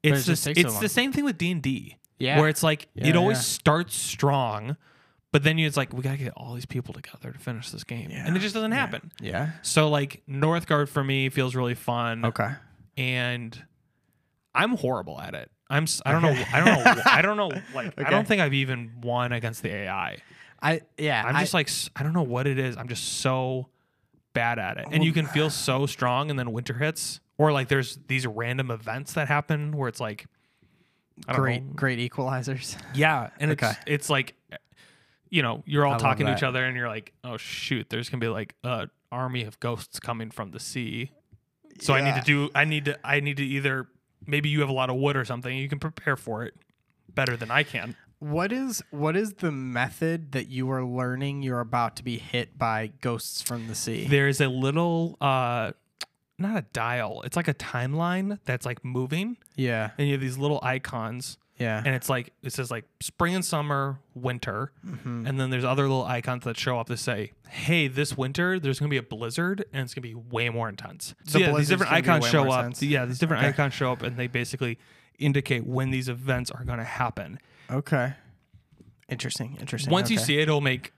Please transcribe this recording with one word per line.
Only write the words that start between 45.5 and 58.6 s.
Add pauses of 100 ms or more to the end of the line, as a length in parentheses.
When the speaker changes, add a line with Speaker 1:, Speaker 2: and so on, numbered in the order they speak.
Speaker 2:
you
can
prepare
for
it (600)
better
than
I
can. (220)
Speaker 1:
What
is, (100)
what
is
the
method
that
you
are
learning
you're
about
to
be
hit
by (100)
ghosts
from
the
sea?
Speaker 2:
There's
a
little,
uh, (640)
not
a
dial.
It's
like
a
timeline
that's,